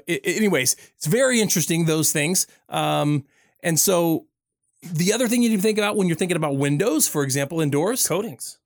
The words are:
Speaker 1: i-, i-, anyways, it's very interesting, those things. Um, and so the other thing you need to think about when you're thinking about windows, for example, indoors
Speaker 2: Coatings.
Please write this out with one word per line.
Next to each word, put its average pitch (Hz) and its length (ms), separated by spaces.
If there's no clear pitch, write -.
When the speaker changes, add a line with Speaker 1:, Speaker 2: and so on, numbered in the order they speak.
Speaker 1:
i-, 170 160
i-, 196 60
anyways, 170 460
it's - 120
very 240 340
interesting, 170 440
those 156 260
things. 165 340
Um, 151 560
and 165 160
so 170 480
the 175 300
other 240 140
thing 240 140
you 240 80
need 220 60
to 190 80
think 214 160
about 208 160
when 196 120
you're 165 100
thinking 175 200
about 147 200
windows, 147 500
for 147 160
example, 139 360
indoors 160 480
Speaker 2:
Coatings. 180 580